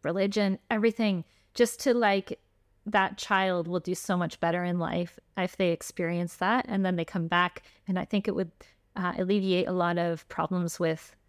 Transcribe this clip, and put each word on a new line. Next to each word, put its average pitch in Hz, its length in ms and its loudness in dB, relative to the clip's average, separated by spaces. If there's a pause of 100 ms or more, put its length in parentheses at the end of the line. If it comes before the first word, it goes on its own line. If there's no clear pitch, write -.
religion, 196 560 2 (100)
everything, 214 540 2 (300)
just - 280 2
to, 254 120 4
like, 208 460 2 (480)
that 202 300 2
child 190 500 0
will 175 120 -2
do 175 160 -4
so - 220 -2
much 175 220 -2
better 175 240 0
in 175 140 0
life 170 400 -4 (200)
if 185 200 -2
they 180 140 2
experience 170 680 -4
that 220 300 0
and 196 180 0
then 185 120 0
they 165 80 -2
come 165 220 -4
back. 175 360 0 (240)
And 185 100 0
I 180 80 -2
think 202 220 -2
it 202 80 -2
would, 175 160 -4 (440)
uh, 180 220 -4
alleviate 185 500 2
a - 40 -4
lot 175 260 0
of 170 300 -2
problems 170 520 -2
with 160 360 -2 (140)